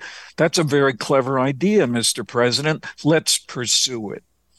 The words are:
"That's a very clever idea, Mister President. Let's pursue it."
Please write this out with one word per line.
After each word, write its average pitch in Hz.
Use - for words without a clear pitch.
"That's 165
a 165
very 139
clever 131
idea, 143
Mister 120
President. 127
Let's 156
pursue 117
it." -